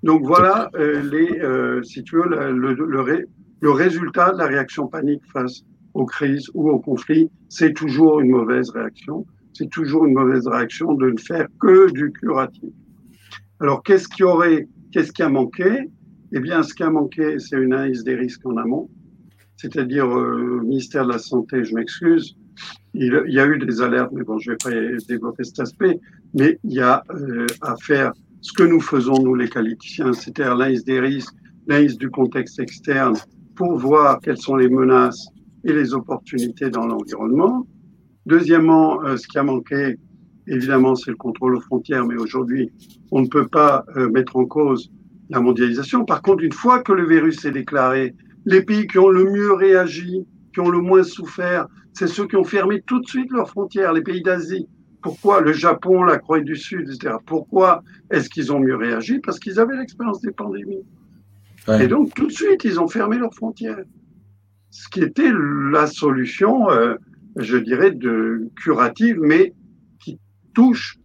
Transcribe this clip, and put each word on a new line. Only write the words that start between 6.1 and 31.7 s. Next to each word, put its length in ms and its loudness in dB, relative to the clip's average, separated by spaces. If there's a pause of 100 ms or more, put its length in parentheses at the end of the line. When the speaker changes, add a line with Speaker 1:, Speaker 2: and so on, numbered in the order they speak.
Speaker 1:
ou 160 0
aux 100 2
conflits, 500 0 (200)
c'est 240 2
toujours 460 4
une 100 4
mauvaise 400 2
réaction. 560 -10 (280)
C'est 160 -8
toujours 360 0
une 80 4
mauvaise 340 2
réaction 460 -2
de 180 2
ne 60 -4
faire 300 -4 (140)
que 300 8
du 200 -2
curatif. 600 -4 (880)
Alors, 240 0
qu'est-ce 260 2
qui 140 0
aurait, 440 4 (240)
qu'est-ce 200 -2
qui 100 -6
a 80 2
manqué ? 600 0 (440)
Eh 60 -4
bien, 240 -2
ce 100 -8
qui 100 -8
a 60 -2
manqué, 500 -4
c'est 180 -8
une 160 0
analyse 300 -4
des 120 -4
risques 300 -8
en 120 -4
amont. 320 -6 (680)
C'est-à-dire, 520 -4
euh, 500 -4
le 60 -6
ministère 420 -4
de 60 -2
la 80 -4
Santé, 440 -4
je 120 -6
m'excuse, 600 -2 (600)
il, 320 0
il 60 -4
y 60 2
a 80 6
eu 120 2
des 220 -4
alertes, 300 0
mais 120 -8
bon, 160 -6
je 120 -10
vais 60 -6
pas 140 -8 (360)
développer 360 -8
cet 160 -14
aspect, 400 -2 (340)
mais 300 2
il 100 -6
y 80 -2
a, 300 2
euh, 360 -6 (140)
à 160 -6
faire 340 -2 (300)
ce 100 -16
que 120 2
nous 180 4
faisons, 420 0
nous, 120 2
les 120 -2
qualiticiens, 640 -6
c'est-à-dire 440 -4
l'analyse 280 0
des 160 -2
risques, 360 -4 (320)
l'analyse 300 4